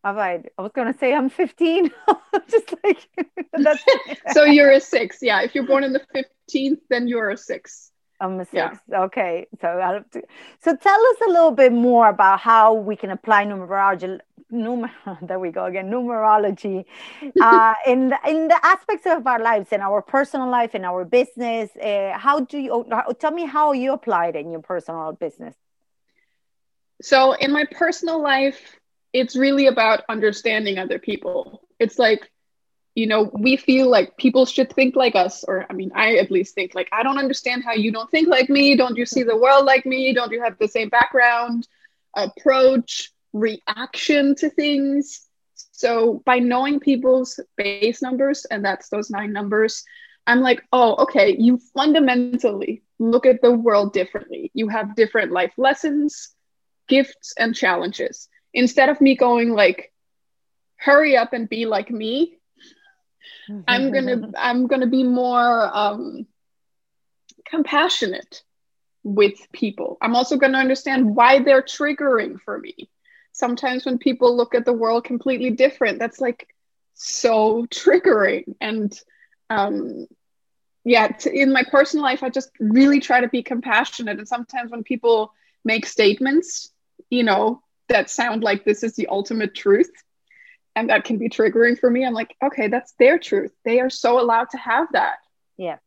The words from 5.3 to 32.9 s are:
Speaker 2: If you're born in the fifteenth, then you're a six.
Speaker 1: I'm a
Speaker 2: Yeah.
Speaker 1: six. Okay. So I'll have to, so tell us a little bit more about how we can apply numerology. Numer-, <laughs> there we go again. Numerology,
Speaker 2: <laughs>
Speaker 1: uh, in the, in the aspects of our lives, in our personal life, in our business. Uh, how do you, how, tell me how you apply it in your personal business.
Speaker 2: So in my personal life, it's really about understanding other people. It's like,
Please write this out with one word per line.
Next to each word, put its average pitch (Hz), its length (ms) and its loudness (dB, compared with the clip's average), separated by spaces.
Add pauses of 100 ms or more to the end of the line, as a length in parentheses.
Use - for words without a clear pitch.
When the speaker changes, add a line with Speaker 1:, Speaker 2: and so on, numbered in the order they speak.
Speaker 2:
If 240 140 -6
you're 269 100 -2
born 269 180 2
in 262 100 -4
the 285 80 -2 (120)
fifteenth, 269 680 -6 (100)
then 247 180 -2
you're 226 220 -4
a 208 80 -6
six. - 540 -14 (280)
Speaker 1:
I'm 190 200 -8
a 180 120 -10
Speaker 2:
Yeah. 185 200 -4
Speaker 1:
six. 208 80 -20 (140)
Okay. 185 540 -4 (120)
So 175 80 -6
I'll 180 280 -4
have 202 160 -14
to, - 100 -14 (380)
so 330 160 0
tell 403 260 2 (100)
us - 60 0 (100)
a - 20 2
little 330 220 4
bit 247 200 6
more 233 380 4
about 196 300 4
how 226 340 6
we 214 220 -4
can 196 140 -10
apply 214 360 0
numerology. 190 760 -4 (320)
Numer-, 233 400 -6 (160)
<laughs> 175 140 -14
there 185 180 -8
we 180 120 -6
go 185 140 -6
again. 190 240 -8
Numerology, 214 960 -2 (360)
Speaker 2:
<laughs> 294 180 -2
Speaker 1:
uh, 226 340 6 (140)
in 254 220 2
the, 277 180 -2
in 320 200 -2
the 330 180 4
aspects 370 400 0
of 330 200 0
our 240 140 0
lives, 226 320 -2
in 202 100 -4
our 196 200 -2
personal 269 480 -2
life, 240 260 -2
in 190 80 -6
our 180 220 -6
business. 233 720 -2
Uh, 202 400 -4
how 277 240 0
do 277 160 -8
you, 240 340 -4
how, 220 140 -2 (120)
tell 302 140 -4
me 339 140 -6
how 302 260 0
you 269 220 -2
apply 180 340 -2
it 165 80 -6
in 156 160 -10
your 160 100 -12
personal 165 520 -10
business. 165 420 -14 (1500)
Speaker 2:
So 262 320 4
in 277 180 -2
my 294 200 0
personal 330 500 -4
life, 269 580 -2 (340)
it's 254 220 -2
really 277 320 2
about 220 420 2
understanding 214 680 -4
other 185 220 -8
people. - 600 -10 (180)
It's 226 180 -2
like, 220 320 0 (640)